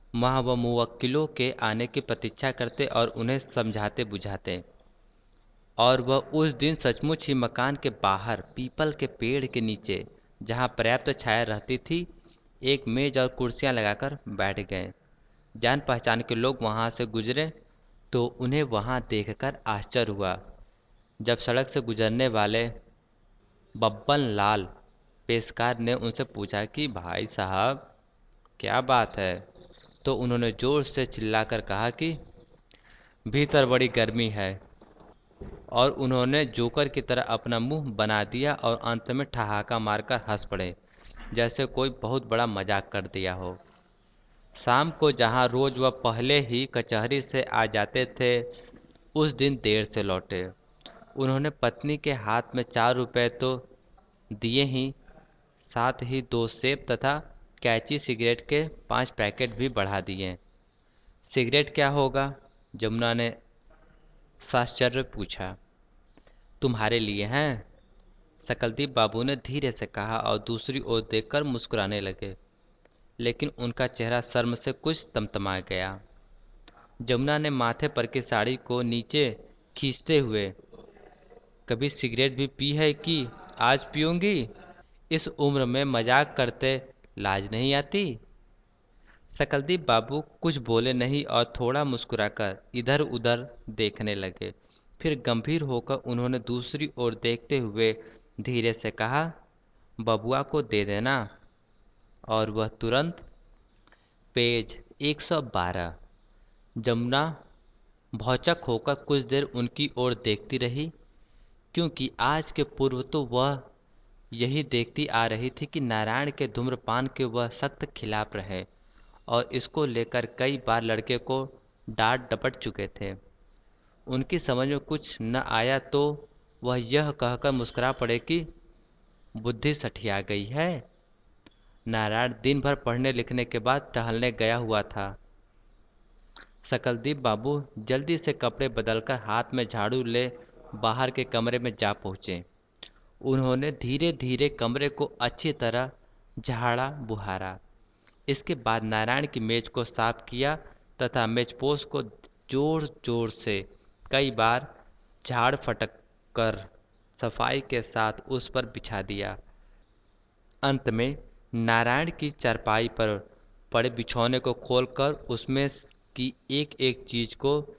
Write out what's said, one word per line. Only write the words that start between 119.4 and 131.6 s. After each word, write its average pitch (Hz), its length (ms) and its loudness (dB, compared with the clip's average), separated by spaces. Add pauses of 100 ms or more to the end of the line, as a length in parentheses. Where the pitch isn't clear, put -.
इसको 139 320 0
लेकर 117 400 0
कई 135 320 0
बार 113 240 2
लड़के 113 360 0
को 135 320 -2 (400)
डांट 117 420 2
डपट 127 240 -2
चुके 101 320 -8
थे। 98 280 -8 (920)
उनकी 135 320 -2
समझ 131 280 0
में 143 120 0
कुछ - 420 -6
न 113 140 -2
आया 127 440 2
तो 147 500 0 (340)
वह 123 120 2
यह 135 360 2
कहकर 127 400 0
मुस्कुरा 123 400 0
पड़े 120 280 0
कि, 160 280 -2 (920)
"बुद्धि 120 360 -2
सठिया 104 480 -4
गई 101 240 -2
है।" 147 440 -4 (960)